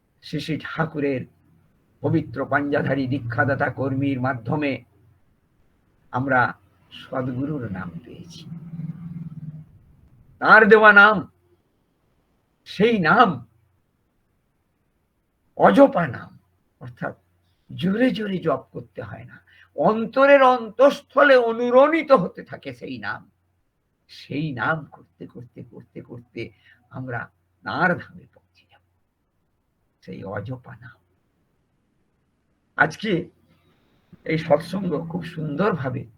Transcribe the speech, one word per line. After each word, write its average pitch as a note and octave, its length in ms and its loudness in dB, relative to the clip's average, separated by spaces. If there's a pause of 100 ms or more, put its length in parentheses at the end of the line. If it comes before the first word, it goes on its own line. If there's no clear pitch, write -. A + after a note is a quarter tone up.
(220)
শ্রী - 180 -10
শ্রী C#3+ 240 -6
ঠাকুরের C#3+ 580 -6 (800)
পবিত্র C#3 440 -2
পাঞ্জাধারী C#3 600 -2
দীক্ষাদাতা C#3+ 600 -2
কর্মীর C3+ 520 -4
মাধ্যমে C3+ 600 -4 (1300)
আমরা B2+ 420 0 (380)
সদ্গুরুর C3 800 -8
নাম F#2 200 -10 (140)
পেয়েছি। - 400 -20 (1900)
তার G3+ 280 8
দেওয়া G#3+ 260 10
নাম, G3+ 380 6 (1300)
সেই A3 340 0
নাম F3+ 480 2 (2000)
অজপা F#3+ 500 6
নাম, - 320 -14 (400)
অর্থাৎ - 380 -12 (580)
জোরে G3+ 360 0
জোরে G3 260 -6
জপ D#3+ 340 -4
করতে - 300 -16
হয় - 220 -16
না, - 180 -20 (340)
অন্তরের A#3 680 4
অন্তঃস্থলে B3+ 920 4
অনুরণিত B3+ 760 2
হতে F#3+ 320 0
থাকে - 300 -14
সেই B2+ 240 -14
নাম। G2+ 340 -12 (760)
সেই D3 460 -8
নাম C#3 320 -4
করতে - 420 -20
করতে - 360 -20
করতে - 380 -20
করতে A#2+ 500 -16 (380)
আমরা B2+ 420 -12 (320)
তার D#3+ 340 -2
ধামে - 360 -20
পৌঁছে - 380 -20
যাব, - 100 -20 (1200)
সেই - 220 -16
অজপা G#2 520 -12
নাম। - 220 -20 (1800)
আজকে D#3 540 -2 (960)
এই D#3+ 120 -2
সৎসঙ্গ E3 720 -4
খুব F3 140 -8
সুন্দরভাবে, D3 840 -4 (120)